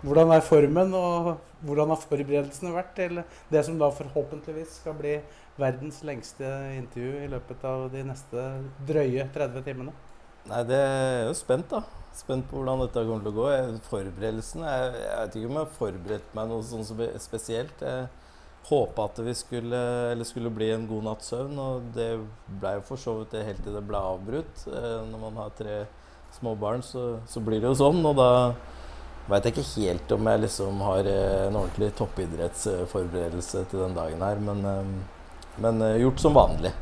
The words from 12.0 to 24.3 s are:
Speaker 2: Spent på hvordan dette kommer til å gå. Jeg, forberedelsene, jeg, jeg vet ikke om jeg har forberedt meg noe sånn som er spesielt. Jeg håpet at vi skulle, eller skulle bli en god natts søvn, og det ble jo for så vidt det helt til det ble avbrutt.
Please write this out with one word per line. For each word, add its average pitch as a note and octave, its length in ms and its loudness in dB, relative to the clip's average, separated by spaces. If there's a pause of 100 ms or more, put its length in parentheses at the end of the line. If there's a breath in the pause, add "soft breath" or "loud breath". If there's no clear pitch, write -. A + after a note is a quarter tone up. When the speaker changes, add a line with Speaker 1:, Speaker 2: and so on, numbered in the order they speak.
Speaker 2:
Spent C3 360 -4
på C#3 100 -6
hvordan C3 240 0
dette A#2 240 0
kommer G#2+ 160 -2
til G#2 80 -2
å G#2 80 -2
gå. C3 100 2
Jeg, B2+ 380 0
forberedelsene, A2 800 -4
jeg, B2+ 320 0
jeg - 160 -4
vet A2 240 -4
ikke A#2 80 -4
om C#3 80 -4
jeg D#3 80 0
har D3+ 160 -10
forberedt G2+ 560 -4
meg A2 160 -4
noe A2+ 100 -4
sånn A2 300 -8
som A2 80 -8
er A#2 240 -4
spesielt. A#2 560 -6
Jeg B2+ 260 -4 (640 loud breath)
håpet A#2 340 2
at A2+ 220 -4
vi A#2+ 100 -2
skulle, A#2+ 480 -4 (300)
eller A#2 160 -4
skulle A#2 260 -4
bli A2 220 2
en A2 100 -4
god G#2+ 220 -4
natts A2 240 -6
søvn, C#3 260 -4
og B2+ 380 -6
det A#2 160 -2 (480)
ble F#2+ 180 -2
jo G2 140 -10
for C3 80 -8
så A2+ 180 -4
vidt A2 140 -8
det G#2+ 160 -4
helt F#2+ 160 -6
til G2+ 100 -6
det G#2 140 -6
ble G2+ 100 -2 (140)
avbrutt. A2+ 560 -8